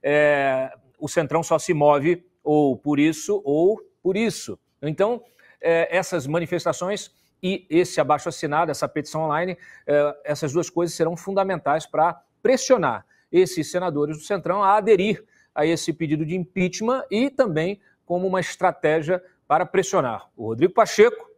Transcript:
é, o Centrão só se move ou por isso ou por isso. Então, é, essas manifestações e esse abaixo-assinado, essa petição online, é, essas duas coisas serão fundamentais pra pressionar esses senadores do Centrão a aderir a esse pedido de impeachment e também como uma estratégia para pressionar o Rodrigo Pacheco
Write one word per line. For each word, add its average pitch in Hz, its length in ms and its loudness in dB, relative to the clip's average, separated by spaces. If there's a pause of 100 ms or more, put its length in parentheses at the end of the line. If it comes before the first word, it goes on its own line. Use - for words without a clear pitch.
é, 139 720 2 (220)
o 147 80 -8
Centrão 156 380 -2
só 160 160 0
se - 120 -4
move 147 540 2 (160)
ou 151 340 2
por 147 220 -2
isso 160 460 0
ou 170 360 2 (220)
por 185 140 -2
isso. 202 420 -4 (240)
Então, 202 400 -2 (380)
é, 165 360 2
essas 160 300 -2
manifestações 175 880 -4 (280)
e 185 260 -4
esse 175 320 0
abaixo-assinado, 151 720 -2
essa 143 180 -4
petição 156 360 -6
online, 170 340 -4 (280)
é, 147 380 2
essas 147 300 -4
duas 170 160 -2
coisas 170 260 -2
serão 165 200 0
fundamentais 190 680 -2
pra 160 360 0 (220)
pressionar 208 640 2 (260)
esses 175 400 2
senadores 156 460 -4
do - 80 -18
Centrão 196 400 -2
a 196 100 4
aderir 208 480 2 (320)
a 151 120 0
esse 165 260 0
pedido 151 320 -2
de 160 100 -4
impeachment 190 760 -4
e 233 180 0
também 202 500 -2 (280)
como 180 200 -2
uma 185 140 0
estratégia 165 840 -2 (240)
para 165 200 0
pressionar 165 680 -2
o 110 120 -10
Rodrigo 120 260 0
Pacheco - 640 4